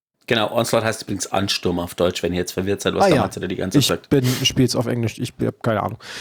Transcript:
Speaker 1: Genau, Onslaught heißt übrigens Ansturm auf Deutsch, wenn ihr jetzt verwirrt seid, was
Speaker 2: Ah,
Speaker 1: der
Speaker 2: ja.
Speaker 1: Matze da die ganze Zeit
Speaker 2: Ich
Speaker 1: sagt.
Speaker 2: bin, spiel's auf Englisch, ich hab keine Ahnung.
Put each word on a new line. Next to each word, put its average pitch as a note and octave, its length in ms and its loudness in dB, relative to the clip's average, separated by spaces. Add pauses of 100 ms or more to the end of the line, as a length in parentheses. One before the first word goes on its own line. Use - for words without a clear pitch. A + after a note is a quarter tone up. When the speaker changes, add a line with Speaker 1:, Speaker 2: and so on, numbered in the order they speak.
(280)
Speaker 1:
Genau, A2+ 240 2
Onslaught A2+ 300 2
heißt A2 200 -2
übrigens - 280 -6
Ansturm F#2+ 480 0
auf F2 160 -6
Deutsch, F2+ 300 0
wenn F2 80 0
ihr F2+ 80 0
jetzt F2 120 -4
verwirrt G2 280 -2
seid, - 140 0
was G3 100 2
Speaker 2:
Ah, G3 40 6
Speaker 1:
der D#3 80 6
Speaker 2:
ja. A#2 60 4
Speaker 1:
Matze G2 160 -4
da F#2 80 -6
die F#2 80 -4
ganze F#2 220 -4
Zeit C#3+ 40 6
Speaker 2:
Ich B2 60 2
Speaker 1:
sagt. - 240 -2
Speaker 2:
bin, C3+ 140 4 (200)
spiel's B2+ 300 2
auf A#2+ 120 0
Englisch, A#2 340 -2
ich A#2+ 200 -6
hab A#2 220 -4
keine G#2+ 220 0
Ahnung. G#2+ 140 -6 (220)